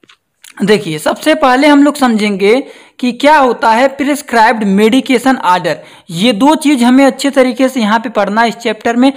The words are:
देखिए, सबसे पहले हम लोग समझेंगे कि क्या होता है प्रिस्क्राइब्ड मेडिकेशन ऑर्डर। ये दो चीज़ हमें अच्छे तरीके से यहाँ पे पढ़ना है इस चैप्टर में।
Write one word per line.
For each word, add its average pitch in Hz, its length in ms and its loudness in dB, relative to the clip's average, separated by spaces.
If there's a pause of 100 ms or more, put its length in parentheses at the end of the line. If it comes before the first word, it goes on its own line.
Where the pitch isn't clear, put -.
(640)
देखिए, 175 360 -2
सबसे 311 360 -2
पहले 269 320 2
हम 285 160 4
लोग 285 140 0
समझेंगे 214 580 0 (460)
कि 247 140 -4
क्या 285 240 2
होता 233 320 0
है 240 180 2
प्रिस्क्राइब्ड 247 800 -2
मेडिकेशन 233 760 0
ऑर्डर। 170 320 -2 (360)
ये 196 200 0
दो 269 220 2
चीज़ 277 300 0
हमें 254 200 4
अच्छे 269 260 -2
तरीके 262 380 0
से 254 120 -6
यहाँ 214 200 0
पे 240 80 -8
पढ़ना 208 340 -2
है 233 60 0
इस 220 80 -6
चैप्टर 233 400 -4
में। 262 200 2